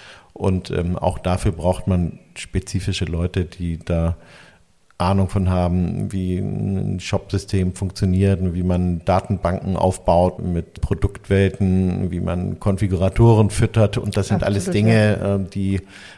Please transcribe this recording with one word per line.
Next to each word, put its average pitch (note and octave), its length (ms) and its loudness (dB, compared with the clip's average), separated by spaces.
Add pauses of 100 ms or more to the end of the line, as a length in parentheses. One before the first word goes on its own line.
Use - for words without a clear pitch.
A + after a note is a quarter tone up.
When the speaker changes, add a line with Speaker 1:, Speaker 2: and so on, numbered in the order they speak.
(320)
Speaker 1:
Und, F#2 380 -2
ähm, F2 260 -2
auch - 220 -2
dafür F2+ 340 0
braucht E2 340 -2
man F2 320 0 (160)
spezifische - 720 -4
Leute, E2+ 380 -2
die E2+ 340 -6
da E2 380 0 (840)
Ahnung F#2+ 280 2
von F#2+ 200 0
haben, F2+ 640 0
wie F#2 260 -2
ein G2 600 -4
Shop-System F#2 760 -2
funktioniert F#2+ 680 0
und F2+ 140 -2
wie F2+ 100 -2
man F2+ 400 0
Datenbanken F#2 720 0
aufbaut F2+ 640 2
mit F2 400 -6
Produktwelten, F#2+ 1300 0
wie F2 100 -6
man F2+ 380 -4
Konfiguratoren G2+ 920 4
füttert. A2 480 2
Und - 180 -4
das G2+ 120 0
sind F#2 140 0
alles G2+ 260 0
Speaker 2:
Absolut, F3+ 60 -2
Speaker 1:
Dinge, G#2+ 460 4
Speaker 2:
ja. G2+ 160 0
Speaker 1:
ähm, F#2+ 140 -4
die, G2 320 -2 (360)